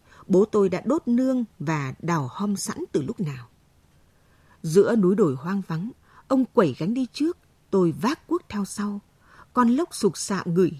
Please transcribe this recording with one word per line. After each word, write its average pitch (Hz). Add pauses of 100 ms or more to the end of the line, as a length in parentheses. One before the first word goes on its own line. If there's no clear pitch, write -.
(280)
bố 196
tôi 202
đã 180
đốt 285
nương 247 (140)
và 143
đào 156
hom 202
sẵn 185
từ 160
lúc -
nào. 139 (1160)
Giữa 180
núi 190
đồi 160
hoang 180
vắng, 170 (360)
ông 262
quẩy 160
gánh 180
đi 254
trước, 320 (340)
tôi 180
vác 240
cuốc 339
theo 202
sau. 208 (540)
Con 240
lốc 294
sục 196
sạo -
ngửi 175